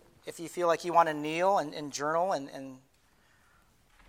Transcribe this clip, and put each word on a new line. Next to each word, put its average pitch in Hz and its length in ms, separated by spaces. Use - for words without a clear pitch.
if 175 140
you 165 80
feel 170 200
like 165 180
you 170 80
wanna 165 200
kneel 165 440
and, 156 160
and 147 180
journal 160 400
and, 139 180
and 135 280